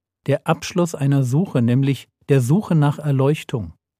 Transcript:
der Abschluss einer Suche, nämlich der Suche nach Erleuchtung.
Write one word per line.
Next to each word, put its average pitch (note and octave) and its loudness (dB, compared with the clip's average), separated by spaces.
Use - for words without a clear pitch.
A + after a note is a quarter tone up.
der C#3 -2
Abschluss - -2
einer C#3 0
Suche, C3+ 0
nämlich C3 0
der C#3 4
Suche E3 0
nach D3 2
Erleuchtung. C3+ -2